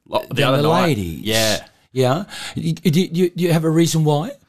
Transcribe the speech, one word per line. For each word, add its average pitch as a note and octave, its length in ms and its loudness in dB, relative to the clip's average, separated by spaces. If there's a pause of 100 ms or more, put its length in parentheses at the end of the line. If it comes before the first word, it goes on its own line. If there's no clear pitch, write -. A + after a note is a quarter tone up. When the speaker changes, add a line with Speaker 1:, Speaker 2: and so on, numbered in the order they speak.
Speaker 1:
Lo-, - 200 -4
the - 80 -8
Speaker 2:
than A2+ 100 2
Speaker 1:
other C3+ 160 2
Speaker 2:
the D3+ 80 2
Speaker 1:
night. F3+ 140 2
Speaker 2:
ladies. F#2+ 380 -2
Speaker 1:
Yeah. A2 440 0 (260)
Speaker 2:
Yeah. C3 340 0 (300)
You, D#3+ 180 -2
do, E3+ 340 0
do, F3 220 0
do F3 140 -6
you E3+ 80 2
have D#3+ 120 2
a D#3+ 60 2
reason D#3+ 340 2
why? D3+ 280 0 (180)